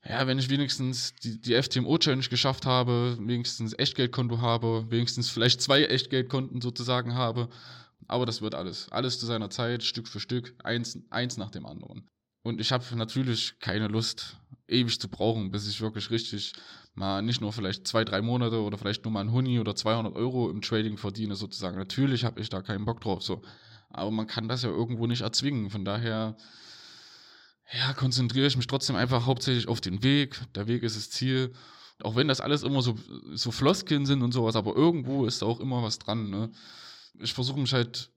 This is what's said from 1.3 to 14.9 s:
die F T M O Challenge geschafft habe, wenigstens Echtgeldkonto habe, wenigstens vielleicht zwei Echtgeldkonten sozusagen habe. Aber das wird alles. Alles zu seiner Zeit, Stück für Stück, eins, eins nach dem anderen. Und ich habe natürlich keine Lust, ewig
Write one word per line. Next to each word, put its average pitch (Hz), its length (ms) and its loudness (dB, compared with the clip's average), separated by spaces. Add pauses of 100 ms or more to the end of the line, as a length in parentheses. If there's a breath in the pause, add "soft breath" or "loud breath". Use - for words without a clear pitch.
die 120 140 2
F 131 160 4
T - 80 0
M 123 80 0
O 147 100 4
Challenge 135 300 2
geschafft 127 400 0
habe, 123 540 4
wenigstens 117 580 -2
Echtgeldkonto 123 600 0
habe, 113 520 2
wenigstens 120 400 0
vielleicht 120 320 4
zwei 139 220 6
Echtgeldkonten 131 760 0
sozusagen 123 540 -2
habe. 120 340 0 (580 loud breath)
Aber 123 200 2
das 110 160 -4
wird 107 120 -2
alles. 85 380 -8
Alles 123 260 0
zu 117 60 -8
seiner 113 240 -2
Zeit, 120 340 -2
Stück - 240 -4
für - 140 -10
Stück, 123 420 -4
eins, 117 360 -2 (100)
eins 123 300 -2
nach 101 120 -6
dem 78 140 -10
anderen. - 420 -14 (360)
Und 113 180 -2
ich 110 100 0
habe 123 140 0 (120)
natürlich 117 640 0
keine 107 280 0
Lust, - 480 -2 (320)
ewig 117 320 4